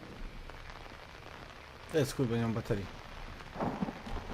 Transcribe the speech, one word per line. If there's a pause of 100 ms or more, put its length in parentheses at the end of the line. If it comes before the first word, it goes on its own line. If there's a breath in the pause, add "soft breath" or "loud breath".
(1900)
To
jest
chuj,
bo
nie
mam
baterii. (1500)